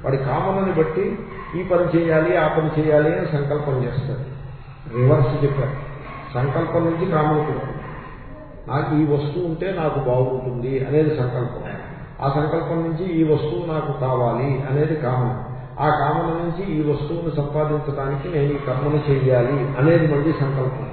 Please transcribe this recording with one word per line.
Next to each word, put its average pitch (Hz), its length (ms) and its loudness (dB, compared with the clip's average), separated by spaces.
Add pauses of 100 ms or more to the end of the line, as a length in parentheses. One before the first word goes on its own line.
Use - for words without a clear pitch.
వాడి 135 120 0
కామనని 175 560 0
బట్టి 160 460 0 (400)
ఈ 185 40 -4
పని 175 340 2
చేయాలి, 165 400 4
ఆ 156 100 4
పని 156 340 2
చేయాలి 156 360 4
అని 175 100 -2
సంకల్పం 143 560 0
చేస్తాడు. - 560 -4 (580)
రివర్స్ 143 460 4
చెప్పారు, 131 320 0 (580)
సంకల్పం 160 520 0
నుంచి 165 260 0
కామన 151 320 2
పుడుతుంది. - 400 -6 (840)
నాకు 143 280 -2
ఈ 151 100 4
వస్తువు 160 400 0
ఉంటే 170 260 -4
నాకు 156 280 -2
బాగుంటుంది 127 840 0
అనేది 151 240 2
సంకల్పం. 120 540 -2 (580)
ఆ 135 140 0
సంకల్పం 160 480 0
నుంచి 165 220 -2
ఈ 165 180 2
వస్తువు 156 420 2
నాకు 143 340 -4
కావాలి 127 680 0
అనేది 151 260 2
కామన. 127 480 0 (360)
ఆ 151 100 2
కామన 151 440 0
నుంచి 170 300 -4 (100)
ఈ 151 180 0
వస్తువును 170 400 -2
సంపాదించడానికి 143 1000 -2
నేను 147 240 2
ఈ 143 40 -2
కర్మను 143 540 0
చేయాలి 131 680 4
అనేది 160 380 6
మళ్ళీ 147 180 2
సంకల్పం. 139 600 -2